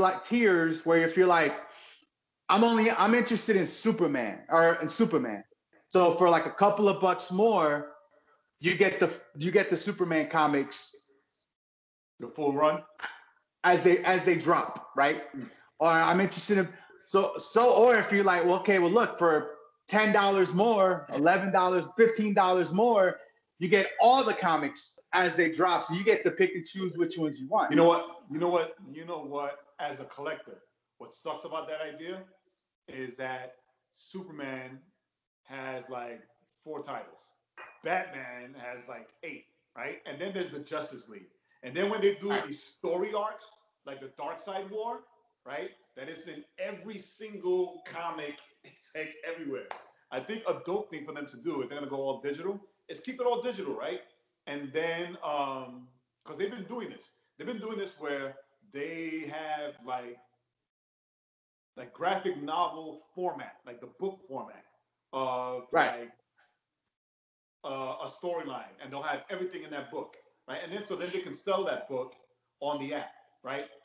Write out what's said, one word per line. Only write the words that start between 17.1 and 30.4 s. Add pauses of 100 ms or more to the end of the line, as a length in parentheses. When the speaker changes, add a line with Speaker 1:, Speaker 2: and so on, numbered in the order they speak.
Speaker 1:
so,
or
if
you're
like,
"Well,
okay,
well,
look,
for (320)
ten
dollars
more,
eleven
dollars, (100)
fifteen
dollars
more, (400)
you
get (100)
all
the
comics (120)
as
they
drop."
So
you
get
to
pick
and
choose
which
ones
you
want.
Speaker 2:
You
know
what? (260)
You
know
what? (160)
You
know
what? (220)
As
a
collector, (400)